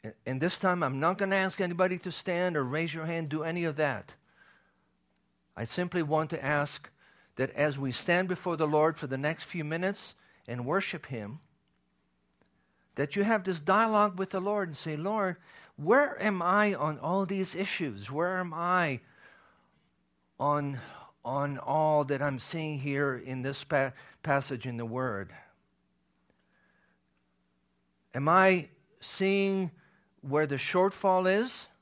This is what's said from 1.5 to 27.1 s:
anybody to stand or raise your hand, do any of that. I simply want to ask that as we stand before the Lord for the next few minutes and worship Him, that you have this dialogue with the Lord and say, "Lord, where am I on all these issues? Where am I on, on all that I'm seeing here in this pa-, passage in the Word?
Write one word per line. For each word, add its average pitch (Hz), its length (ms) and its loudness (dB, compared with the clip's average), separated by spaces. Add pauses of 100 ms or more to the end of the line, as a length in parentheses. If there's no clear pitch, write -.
anybody 180 380 2
to 175 140 -8
stand 175 440 -2
or 139 80 2
raise 151 300 -2
your 160 120 -6
hand, 165 220 -2
do 156 160 -4
any 170 200 -2
of 151 120 -2
that. 143 380 0 (1400)
I 110 80 -6
simply 175 380 -2
want 156 280 0
to 160 140 -6
ask 147 440 0 (480)
that 131 140 0
as 143 280 0
we 135 140 -2
stand 180 360 2
before 175 280 -2
the 156 100 2
Lord 156 300 4
for 151 100 -8
the 131 120 -4
next 151 260 -2
few 165 200 -6
minutes 175 500 -4 (320)
and 120 180 -6
worship 160 420 -4
Him, 117 340 -8 (1500)
that 143 200 -2
you 202 80 2
have 208 220 2
this 175 160 -2
dialogue 208 580 4
with 190 120 -4
the 190 100 -2
Lord 202 280 -2
and 147 80 -10
say, 156 200 -6
"Lord, 190 400 -2 (400)
where 247 440 4
am 190 220 0
I 202 320 4
on 147 240 -2
all 185 280 0
these 190 280 -4
issues? 131 560 -4
Where 175 280 -2
am 175 140 -4
I 170 480 2 (1400)
on, 143 400 0 (440)
on 139 340 -2
all 151 460 2
that 135 160 -2
I'm 139 200 0
seeing 156 400 -6
here 139 360 -2
in 131 260 -8
this 135 200 -4
pa-, 135 300 0 (320)
passage 139 420 0
in 120 100 -6
the 117 100 -6
Word? 113 460 -4 (2750)